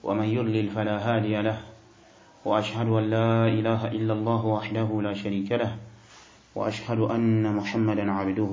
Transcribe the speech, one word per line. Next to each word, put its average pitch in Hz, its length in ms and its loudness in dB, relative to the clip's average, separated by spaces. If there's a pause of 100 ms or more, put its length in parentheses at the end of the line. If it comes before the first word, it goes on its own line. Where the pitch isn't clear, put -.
ومن 104 200 0
يضلل 110 460 0
فلا 107 280 0
هادي 107 440 0
له، 110 160 0 (840)
وأشهد 107 440 0
أن 110 220 4
لا 113 380 4
إله 110 380 0
إلا 110 260 -2
الله 110 340 0
وحده 107 420 0 (140)
لا 101 120 -2
شريك 101 380 -4
له، 120 200 0 (840)
وأشهد 113 460 -2
أن 113 420 2 (140)
محمدا 104 560 0
عبده 98 400 0